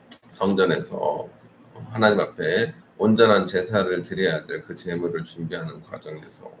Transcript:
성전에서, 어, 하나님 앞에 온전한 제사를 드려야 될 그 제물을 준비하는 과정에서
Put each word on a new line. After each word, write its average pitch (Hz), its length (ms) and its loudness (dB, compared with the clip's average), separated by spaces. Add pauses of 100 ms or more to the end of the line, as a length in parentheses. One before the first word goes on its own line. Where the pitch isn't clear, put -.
(300)
성전에서, 95 640 0
어, - 340 -4 (600)
하나님 107 300 4
앞에 90 540 0 (240)
온전한 107 480 6
제사를 92 560 0
드려야 85 420 -2
될 76 180 -8
그 - 120 -12
제물을 85 500 -4
준비하는 82 580 -10
과정에서 - 680 -16 (100)